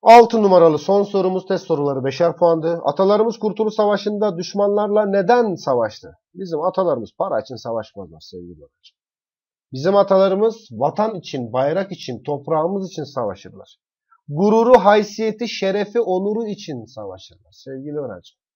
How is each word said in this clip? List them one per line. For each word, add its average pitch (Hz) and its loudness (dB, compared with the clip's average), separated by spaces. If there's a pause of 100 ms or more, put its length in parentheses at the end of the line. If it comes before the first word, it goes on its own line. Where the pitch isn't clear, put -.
Altı 226 8
numaralı 170 6
son 196 0
sorumuz, 185 -2
test 180 -4
soruları 143 -2
beşer 156 0
puandı. 165 0
Atalarımız 208 0
Kurtuluş 214 -4
Savaşı'nda 208 -2
düşmanlarla 202 0
neden 202 0
savaştı? 113 -4 (160)
Bizim 170 -8
atalarımız 165 -2
para 175 -4
için 120 -16
savaşmazlar 101 -12
sevgili 87 -18
öğrenciler. - -20 (760)
Bizim 160 0
atalarımız 196 2
vatan 165 -4
için, 127 -10
bayrak 160 -2
için, 123 -12
toprağımız 160 -4
için 151 -10
savaşırlar. - -10 (500)
Gururu, 220 4
haysiyeti, 208 0
şerefi, 202 -4
onuru 208 -4
için 147 -12
savaşırlar 95 -18
sevgili 135 -12
öğrenciler. 107 -14 (120)